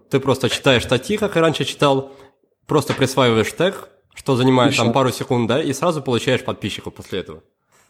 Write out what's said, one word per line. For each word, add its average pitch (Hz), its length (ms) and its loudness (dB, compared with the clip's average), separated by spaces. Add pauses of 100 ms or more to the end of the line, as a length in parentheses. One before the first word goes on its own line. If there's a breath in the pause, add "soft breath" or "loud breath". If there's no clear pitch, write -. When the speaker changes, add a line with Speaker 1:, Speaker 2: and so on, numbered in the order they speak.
Speaker 1:
ты 139 100 0
просто 135 300 0
читаешь 127 340 2
статьи, 127 340 -2
как 202 200 -2
и - 20 2
раньше 156 240 0
читал, 135 480 0 (540 loud breath)
просто 143 300 0
присваиваешь 123 580 2
тег, 190 360 -4 (260)
что - 200 -2
занимает 127 380 4
Speaker 2:
И - 40 -2
Speaker 1:
там 117 100 2
Speaker 2:
все. 117 60 0
Speaker 1:
пару 131 180 2
секунд, 120 360 -2
да, 127 140 0
и 147 120 -2
сразу 160 280 -2
получаешь 123 420 -2
подписчиков - 520 -8
после 98 240 -10
этого. 80 240 -14 (460)